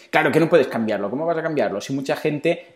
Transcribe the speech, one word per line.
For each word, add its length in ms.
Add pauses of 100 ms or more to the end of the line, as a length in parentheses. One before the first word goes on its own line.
(100)
Claro 220
que 80
no 80
puedes 200
cambiarlo. 420
¿Cómo 160
vas 100
a 60
cambiarlo? 380
Si 120
mucha 240
gente 600